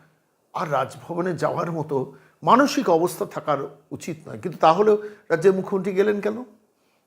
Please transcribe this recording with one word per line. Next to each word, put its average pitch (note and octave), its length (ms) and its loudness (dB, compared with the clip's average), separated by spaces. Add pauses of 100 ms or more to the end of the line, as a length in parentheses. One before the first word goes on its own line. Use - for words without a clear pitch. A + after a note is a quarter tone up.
(520)
আর D#3+ 200 -6
রাজভবনে E3+ 600 -4
যাওয়ার D#3 380 -4
মতো D3 400 -4 (300)
মানসিক A3 480 4
অবস্থা E3 340 0
থাকার D3 340 -4 (320)
উচিত - 380 -12
নয়। B2 100 -12
কিন্তু D#3+ 200 -10
তাহলেও G#3 400 6 (300)
রাজ্যের E3+ 240 4
মুখ্যমন্ত্রী F#3+ 420 -4
গেলেন G3+ 260 2
কেন? G#3+ 240 -6 (640)